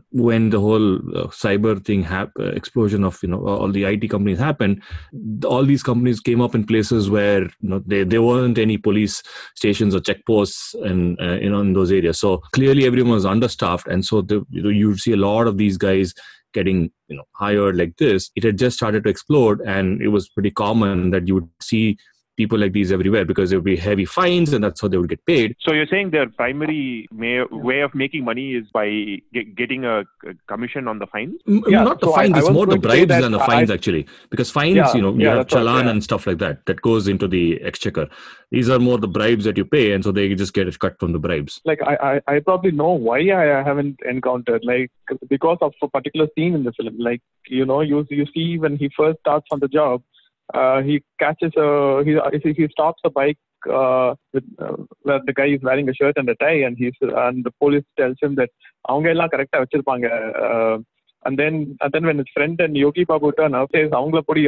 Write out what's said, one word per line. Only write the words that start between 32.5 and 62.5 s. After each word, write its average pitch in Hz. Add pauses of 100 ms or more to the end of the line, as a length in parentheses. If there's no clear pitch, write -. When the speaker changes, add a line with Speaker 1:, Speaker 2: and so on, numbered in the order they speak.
Speaker 1:
more 180
the 190
Speaker 3:
going -
to 117
say 117
Speaker 1:
bribes 180
Speaker 3:
that 170
Speaker 1:
than 120
the 104
Speaker 3:
I -
Speaker 1:
fines, 117
actually. 85 (240)
Because -
fines, 156
Speaker 3:
Yeah, 143
Speaker 1:
you 120
know, 98
you 127
Speaker 3:
yeah, -
Speaker 1:
have -
Speaker 3:
that's 127
what, 127
Speaker 1:
challan 123
Speaker 3:
yeah. 123
Speaker 1:
and 107
stuff 104
like 87
that, 80
that 92
goes 113
into 98
the 87
exchequer. - (420)
These 123
are 131
more 123
the 107
bribes 107
that 104
you 98
pay, 120
and 98
so 104
they 98
just 95
get 95
it 87
cut 92
from 85
the 82
bribes. 78
Speaker 3:
Like, 156
I, 143
I, 143
I 147
probably 185
know 156
why 135
I, 156
I -
haven't 143
encountered, 123
like, 123 (380)
because 165
of 147
a 143
particular 147
scene 170
in 147
the 120
film. 113
Like, 120 (260)
you 131
know, 135
you, 147
you 143
see 170
when 147
he 139
first 160
starts 151
on 147
the 139
job, 135 (520)
uh, 131
he 143 (160)
catches 156
a, 151 (380)
he, 156 (300)
he, 156
he 151
stops 160
a 165
bike, 143 (340)
uh, 127 (180)
with, 131 (200)
uh, - (260)
where 139
the 139
guy 139
is 143
wearing 131
a 131
shirt 143
and 135
a 117
tie, 151
and 120
he's, 123
and 123
the 120 (100)
police 143 (140)
tells 131
him 143
that 123 (420)
"அவங்க 156
எல்லாம் 165
கரெக்டா 139
வச்சிருப்பாங்க." 131 (400)
Uh, 113 (500)
and 135
then, 156 (280)
and 143
then 160
when 151
his 127
friend 156